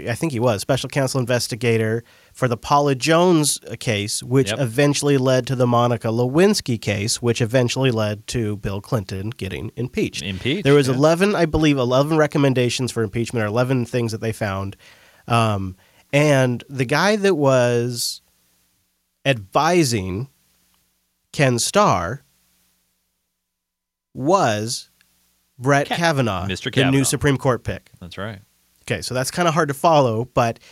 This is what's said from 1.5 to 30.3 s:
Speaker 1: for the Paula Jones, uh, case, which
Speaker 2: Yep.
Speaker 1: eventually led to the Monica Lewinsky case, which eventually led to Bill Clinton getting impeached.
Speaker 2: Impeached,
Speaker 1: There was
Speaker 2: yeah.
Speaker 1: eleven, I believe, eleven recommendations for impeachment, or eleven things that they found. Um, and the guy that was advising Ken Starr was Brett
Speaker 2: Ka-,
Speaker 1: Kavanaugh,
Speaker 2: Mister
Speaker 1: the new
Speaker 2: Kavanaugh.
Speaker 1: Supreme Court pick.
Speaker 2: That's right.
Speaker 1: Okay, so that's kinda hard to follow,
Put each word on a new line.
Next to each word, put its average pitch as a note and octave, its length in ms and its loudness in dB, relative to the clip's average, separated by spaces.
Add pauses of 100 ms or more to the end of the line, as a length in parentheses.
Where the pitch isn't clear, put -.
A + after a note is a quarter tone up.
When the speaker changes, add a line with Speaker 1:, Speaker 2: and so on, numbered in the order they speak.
Speaker 1:
for - 160 -4
the A#2 80 -2
Paula D3 400 0
Jones, D#3+ 640 2 (100)
uh, A2+ 80 -12
case, G#2+ 460 -4
which B2+ 280 0
Speaker 2:
Yep. A2+ 100 -2
Speaker 1:
eventually C#3 560 2
led C3 300 2
to C3+ 100 -4
the B2+ 100 2
Monica A#2+ 400 2
Lewinsky B2+ 720 0
case, G2+ 420 -4
which A#2+ 200 0
eventually B2+ 500 0
led G#2+ 360 -2
to G#2+ 280 -4
Bill G2 240 -8
Clinton G2+ 520 -6
getting F#2+ 440 -8
impeached. B2+ 480 -6
Speaker 2:
Impeached, D3+ 400 -4
Speaker 1:
There C#3+ 120 4
was C#3 120 4
Speaker 2:
yeah. C3 60 0
Speaker 1:
eleven, E3 420 2
I E3+ 120 2
believe, D#3 300 2
eleven C3+ 380 2
recommendations C3 800 2
for A2+ 100 -2
impeachment, A#2 400 -4
or G#2 40 -2
eleven B2 380 0
things A#2 280 -2
that G#2 80 -8
they A2+ 100 -4
found. G2 460 -6 (500)
Um, G#2 480 0 (380)
and C3+ 560 2
the C3+ 160 -4
guy E3+ 320 0
that G3 180 2
was B2 840 0 (1040)
advising B2+ 1040 0 (1040)
Ken B2+ 260 2
Starr A#2+ 640 0 (1900)
was B2 760 0 (720)
Brett C#3 280 2
Speaker 2:
Ka-, A#3+ 80 -4
Speaker 1:
Kavanaugh, B2+ 520 0
Speaker 2:
Mister F#2+ 240 -6
Speaker 1:
the - 60 -2
new B2 80 4
Speaker 2:
Kavanaugh. C3+ 180 4
Speaker 1:
Supreme C#3 340 0
Court B2 260 0
pick. - 360 -10
Speaker 2:
That's F2 180 -18
right. G2+ 220 -10 (440)
Speaker 1:
Okay, G2+ 200 -6
so - 100 -8
that's B2+ 160 -2
kinda F3 220 0
hard D#3+ 160 2
to C#3 80 -4
follow, C3 580 4